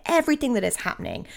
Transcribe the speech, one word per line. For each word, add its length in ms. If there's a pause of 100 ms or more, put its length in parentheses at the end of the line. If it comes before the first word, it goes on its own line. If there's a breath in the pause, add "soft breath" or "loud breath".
everything 480
that 120
is 120
happening, 500 (100)